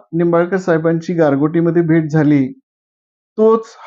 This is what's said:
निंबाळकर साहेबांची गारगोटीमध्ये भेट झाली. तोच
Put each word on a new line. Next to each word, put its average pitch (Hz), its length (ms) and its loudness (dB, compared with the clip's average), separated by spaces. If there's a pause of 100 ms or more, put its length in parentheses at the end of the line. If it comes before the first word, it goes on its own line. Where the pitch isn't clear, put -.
(120)
निंबाळकर 170 440 0
साहेबांची 165 580 -2
गारगोटीमध्ये 165 680 0
भेट 160 280 0
झाली. 147 420 2 (840)
तोच 220 380 0 (100)